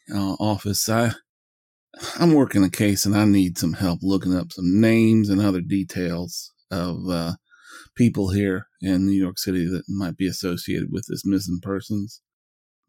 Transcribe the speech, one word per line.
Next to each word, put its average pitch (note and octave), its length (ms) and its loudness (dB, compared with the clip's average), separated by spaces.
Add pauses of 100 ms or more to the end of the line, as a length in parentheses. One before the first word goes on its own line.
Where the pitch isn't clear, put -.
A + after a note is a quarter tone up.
(140)
uh, G2 200 -4
office. G2+ 560 -2
I, A2+ 220 2 (1080)
I'm E3 160 6
working A#2+ 280 4
a F#2+ 60 6
case G2+ 380 0
and G#2 100 2
I G#2 80 4
need G2 320 4
some D#2+ 160 0
help F2 300 -2
looking F#2 340 0
up E2+ 160 -6
some F#2 260 2
names A2+ 520 4
and G2 100 4
other F#2+ 220 2
details F2 880 -6 (180)
of, F2 280 -4 (100)
uh, E2+ 240 -4 (640)
people G#2+ 320 2
here F#2+ 380 0 (160)
in F#2+ 240 2
New G2 120 2
York F#2+ 200 -2
City F#2 260 -2
that F2 240 -4
might F#2+ 300 -6
be F#2+ 100 0
associated F2+ 640 -4
with F#2 180 -6
this E2+ 160 -8
missing F#2+ 380 -2
persons. G2+ 580 -6 (680)